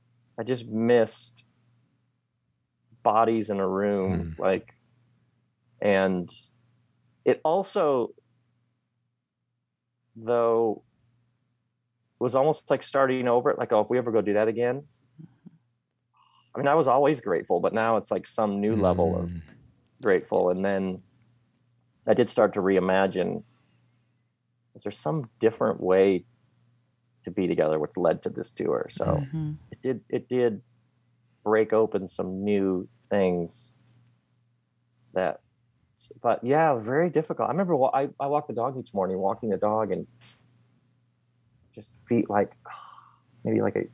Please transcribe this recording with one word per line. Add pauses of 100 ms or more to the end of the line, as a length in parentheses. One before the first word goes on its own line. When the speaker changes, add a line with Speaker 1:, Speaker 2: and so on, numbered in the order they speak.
(380)
Speaker 1:
I
just
missed (1600)
bodies
in
a
room,
Speaker 2:
Hmm.
Speaker 1:
like, (1080)
and (920)
it
also, (2000)
though, (1400)
was
almost
like
starting
over,
like,
"Oh,
if
we
ever
go
do
that
again." (1700)
I
mean,
I
was
always
grateful,
but
now
it's,
like,
some
new
level
of
Speaker 2:
Mm. (600)
Speaker 1:
grateful.
And
then (1040)
I
did
start
to
reimagine, (1300)
is
there
some
different
way (960)
to
be
together,
which
led
to
this
tour.
So (120)
Speaker 3:
Mm-hmm. (200)
Speaker 1:
it
did,
it
did (800)
break
open
some
new (140)
things (1400)
that, (800)
but
yeah,
very
difficult.
I
remember
wa-,
I, (100)
I
walked
the
dog
each
morning,
walking
the
dog,
and (1600)
just (160)
feet
like, (120)
<sighs>
maybe
like,
a, (100)